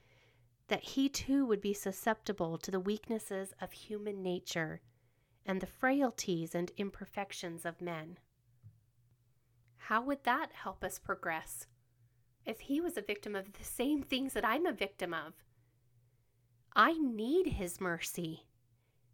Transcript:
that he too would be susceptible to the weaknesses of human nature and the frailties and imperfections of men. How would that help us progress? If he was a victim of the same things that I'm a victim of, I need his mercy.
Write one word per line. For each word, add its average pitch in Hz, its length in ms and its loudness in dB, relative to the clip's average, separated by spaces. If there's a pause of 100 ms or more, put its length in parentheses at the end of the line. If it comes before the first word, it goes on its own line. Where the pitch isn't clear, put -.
(680)
that - 120 2
he 269 260 2
too 269 380 2
would 208 160 4
be 202 120 0
susceptible 190 840 0
to - 140 -6
the 190 80 2
weaknesses 202 840 -2
of 185 120 -6
human 208 500 -6
nature 170 580 -2 (640)
and 190 160 0
the 185 60 -2
frailties 233 880 2
and 175 220 0
imperfections 190 840 -6
of 170 160 -6
men. 170 380 -6 (1600)
How 226 240 2
would 277 220 0
that 269 280 2
help - 320 -8
us - 140 -4
progress? - 680 -4 (760)
If - 180 -6
he 285 200 0
was 339 160 -2
a 208 40 0
victim 208 340 -4
of 196 180 -6
the - 100 -14
same 277 380 0
things 269 320 0
that 214 120 2
I'm 277 200 4
a 302 80 2
victim 190 400 -2
of, 160 200 -6 (1400)
I 233 180 8
need 277 520 4
his 190 340 -2
mercy. 170 680 -4 (680)